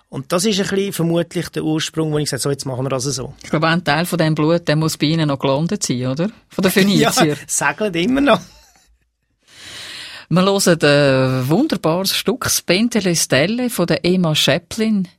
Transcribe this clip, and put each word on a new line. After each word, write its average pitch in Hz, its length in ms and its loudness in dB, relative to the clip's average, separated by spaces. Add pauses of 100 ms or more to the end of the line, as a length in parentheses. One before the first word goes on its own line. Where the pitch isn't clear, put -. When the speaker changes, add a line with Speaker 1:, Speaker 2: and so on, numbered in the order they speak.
Speaker 1:
Und 135 220 -10
das 175 140 2
ist 202 140 0
ein 185 80 0
bisschen 196 260 -2
vermutlich 170 560 -2
der 156 140 -6
Ursprung, 156 480 -2
wo 147 60 0
ich 151 120 -2
sage, 131 120 -4
„So, 143 80 -2
jetzt 139 160 -4
machen 131 200 -6
wir 139 40 -4
das 131 140 -2
so.“ 127 300 -6 (100)
Speaker 2:
Ich - 60 -20
glaube, 156 180 0
ein 170 160 0
Teil 156 220 0
von 175 120 -2
diesem 160 160 2
Blut, 160 340 0
der 151 80 2
muss 156 220 -2
bei 147 100 0
Ihnen 160 200 0
noch 139 120 -2
gelandet 156 440 -2
sein, 127 240 -4
oder? 156 220 -2 (200)
Von - 140 -6
den 185 80 2
Speaker 1:
<laughs> - 0 -
Speaker 2:
Phöniziern. 185 560 4
Speaker 1:
Ja, 147 80 0 (100)
segelt 165 500 -2
immer 240 260 0
noch. 262 180 4 (1900)
Speaker 2:
Wir 175 120 4
hören 190 420 4
ein 131 680 4
wunderbares 190 680 0
Stück, - 300 -2
das - 160 -2
Pentele 196 540 0
Stelle 208 540 0
von 180 160 -2
der 160 180 0
Emma 175 300 2
Schäplin. 190 720 0 (120)